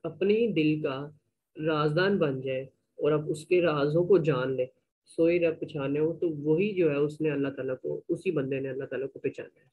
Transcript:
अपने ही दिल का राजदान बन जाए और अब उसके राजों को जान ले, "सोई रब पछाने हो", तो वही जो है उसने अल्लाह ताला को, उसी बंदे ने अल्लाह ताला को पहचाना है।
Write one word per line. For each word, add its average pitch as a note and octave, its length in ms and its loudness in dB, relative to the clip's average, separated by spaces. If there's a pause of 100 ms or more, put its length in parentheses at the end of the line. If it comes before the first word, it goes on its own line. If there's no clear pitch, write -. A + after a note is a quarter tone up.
अपने F#3+ 300 0
ही A#3 140 2
दिल D#3 320 2
का D3 400 -6 (400)
राजदान D#3 580 2
बन C#3 220 0
जाए C3 280 -4 (340)
और D3 100 4
अब D3+ 160 0
उसके F3 320 2
राजों D3+ 440 2
को F3+ 140 6
जान C3+ 360 2
ले, B2+ 140 -2 (360)
"सोई E3+ 340 2
रब E3+ 240 0
पछाने C#3+ 360 -4
हो", D#3+ 140 2
तो E3+ 160 -4
वही D#3 440 0
जो E3+ 180 2
है C#3+ 100 -2
उसने D3+ 300 0
अल्लाह C#3 220 -2
ताला C3 220 -6
को, D3 340 -8
उसी E3+ 220 -2
बंदे C3+ 300 -2
ने C3+ 80 -4
अल्लाह C3+ 180 -6
ताला C3+ 200 -6
को - 120 -12
पहचाना - 420 -8
है। - 120 -20